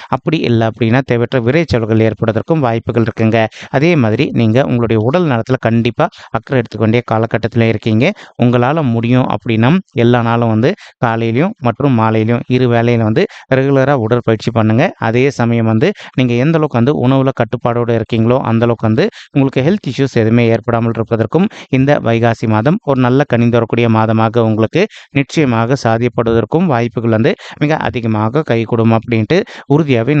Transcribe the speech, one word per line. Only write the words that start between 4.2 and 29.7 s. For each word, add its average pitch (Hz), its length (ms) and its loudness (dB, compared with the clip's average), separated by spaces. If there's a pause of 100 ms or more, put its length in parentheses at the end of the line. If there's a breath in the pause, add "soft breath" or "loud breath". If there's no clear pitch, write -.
நீங்க 110 160 2 (120)
உங்களுடைய 117 300 0 (100)
உடல் 170 240 0
நலத்துல 120 340 -2
கண்டிப்பா 117 400 0 (300 loud breath)
அக்கறை 131 240 -4
எடுத்துக்க 110 240 -6
வேண்டிய 113 260 2
காலகட்டத்துல 113 640 0
இருக்கீங்க. 110 320 0 (380 loud breath)
உங்களால 123 400 2 (120)
முடியும் 120 400 0
அப்படின்னா 113 340 0 (340)
எல்லா 120 160 4 (100)
நாளும் 117 260 0
வந்து 117 140 2 (360 loud breath)
காலையிலயும் 117 480 -2 (140)
மற்றும் 131 340 0
மாலையிலயும் 110 420 0 (120)
இரு 127 180 2
வேளையிலும் 117 360 2
வந்து 123 140 0 (340 loud breath)
ரெகுலரா 135 380 2 (100)
உடற்பயிற்சி 117 520 -2
பண்ணுங்க. 110 260 2 (240)
அதே 120 180 0 (140)
சமயம் 117 340 0
வந்து 113 140 2 (320 loud breath)
நீங்க 127 140 0 (120)
எந்த 143 140 2
அளவுக்கு 143 200 -2
வந்து 120 140 2 (120)
உணவுல 135 240 2 (100)
கட்டுப்பாடோடு 120 600 -2
இருக்கீங்களோ 113 380 2 (120)
அந்த 113 160 2
அளவுக்கு 120 240 -2
வந்து 120 160 2 (300 loud breath)
உங்களுக்கு 135 300 0
ஹெல்த் 202 260 0
இஷ்யூஸ் 131 300 -4
எதுவுமே 113 220 2 (100)
ஏற்படாமல் 117 440 -2
இருப்பதற்கும் 113 500 0 (300 loud breath)
இந்த 135 140 2 (140)
வைகாசி 117 480 0
மாதம் 123 240 2 (120)
ஒரு 135 160 0
நல்ல 131 260 2
கனிந்து 117 260 2
வரக்கூடிய 117 380 0
மாதமாக 110 520 2
உங்களுக்கு 110 340 0 (380 loud breath)
நிச்சயமாக 131 640 -2
சாத்தியப்படுவதற்கும் 117 920 0
வாய்ப்புகள் 117 440 -2
வந்து 127 140 2 (320 loud breath)
மிக 147 80 0 (160)
அதிகமாக 113 640 -2
கைகூடும் 113 460 0
அப்படின்ட்டு 113 400 0 (360 loud breath)